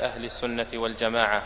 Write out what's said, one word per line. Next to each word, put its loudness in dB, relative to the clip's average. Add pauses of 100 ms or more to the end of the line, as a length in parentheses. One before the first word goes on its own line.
أهل -4
السنة -2
والجماعة". 2